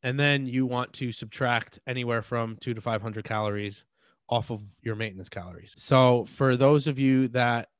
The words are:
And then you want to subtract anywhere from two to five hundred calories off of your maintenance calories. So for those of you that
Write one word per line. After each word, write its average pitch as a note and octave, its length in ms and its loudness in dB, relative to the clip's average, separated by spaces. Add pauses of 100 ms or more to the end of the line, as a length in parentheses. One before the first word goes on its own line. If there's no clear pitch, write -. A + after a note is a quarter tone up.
And C3 160 -2
then C#3+ 260 2
you B2+ 200 0
want B2 280 -2
to B2 200 -6
subtract A#2 720 -2
anywhere A#2+ 340 -2
from A2+ 360 -4
two B2 160 -6
to A2 80 -8
five A2 200 -2
hundred G#2+ 220 -8
calories G#2 640 -4 (440)
off A#2+ 200 0
of A2 120 -6 (200)
your A2+ 140 -6
maintenance G2+ 340 -8
calories. F2 480 -14
So B2+ 520 4
for C3 280 2
those C#3 300 4
of C#3 100 -4
you C3 320 4
that A#2+ 400 0 (100)